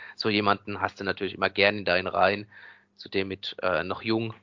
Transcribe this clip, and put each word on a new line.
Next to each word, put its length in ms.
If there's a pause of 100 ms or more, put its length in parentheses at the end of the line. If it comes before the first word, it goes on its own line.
(160)
so 140
jemanden 520
hast 180
du 40
natürlich 300
immer 160
gern 300
in 60
deinen 220
Reihen, 400 (480)
zudem 320
mit, 360
äh, 200
noch 200
jung, 400